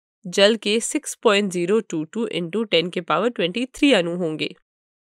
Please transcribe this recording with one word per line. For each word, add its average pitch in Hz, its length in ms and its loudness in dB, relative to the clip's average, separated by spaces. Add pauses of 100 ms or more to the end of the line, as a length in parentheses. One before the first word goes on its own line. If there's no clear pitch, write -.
(260)
जल 202 320 4
के 208 240 0
सिक्स - 340 -6
पॉइंट 202 360 2
ज़ीरो 180 300 0
टू 165 240 -6
टू 220 220 -6
इंटू 175 380 -4
टेन 170 240 0
के 180 140 -6
पावर 175 260 0
ट्वेंटी 220 380 -4
थ्री 285 260 2
अणु 170 240 2
होंगे। 156 360 -4 (480)